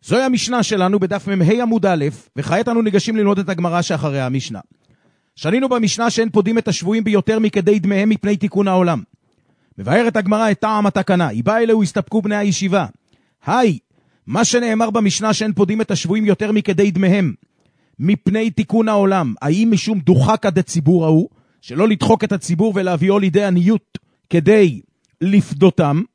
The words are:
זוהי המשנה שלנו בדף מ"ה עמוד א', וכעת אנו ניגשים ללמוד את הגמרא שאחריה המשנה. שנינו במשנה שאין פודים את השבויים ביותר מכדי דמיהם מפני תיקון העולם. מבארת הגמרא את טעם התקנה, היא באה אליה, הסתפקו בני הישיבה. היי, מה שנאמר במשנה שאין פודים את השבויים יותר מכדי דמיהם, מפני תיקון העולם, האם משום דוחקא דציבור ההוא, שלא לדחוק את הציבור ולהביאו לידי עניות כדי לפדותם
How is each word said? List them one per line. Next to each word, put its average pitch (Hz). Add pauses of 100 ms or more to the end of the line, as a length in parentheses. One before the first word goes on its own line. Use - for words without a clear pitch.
זוהי 240
המשנה 247
שלנו 196
בדף 190
מ"ה 196
עמוד 226
א', 165 (320)
וכעת 180
אנו 233
ניגשים 214
ללמוד 202
את 190
הגמרא 175
שאחריה 139
המשנה. 127 (760)
שנינו 247
במשנה 233
שאין 226
פודים 208
את 220
השבויים 202
ביותר 214
מכדי 208
דמיהם 196
מפני 208
תיקון 196
העולם. 180 (760)
מבארת 196
הגמרא 214
את 196
טעם 214
התקנה, 185
היא 113
באה 220
אליה, 226
הסתפקו 202
בני 208
הישיבה. 196 (600)
היי, 220 (480)
מה 185
שנאמר 226
במשנה 214
שאין 214
פודים 202
את 220
השבויים 202
יותר 208
מכדי 202
דמיהם, 185 (640)
מפני 202
תיקון 220
העולם, 190
האם 185
משום 208
דוחקא 180
דציבור 165
ההוא, 160 (320)
שלא 170
לדחוק 214
את 208
הציבור 196
ולהביאו 185
לידי 196
עניות 185 (320)
כדי 170 (400)
לפדותם 175 (120)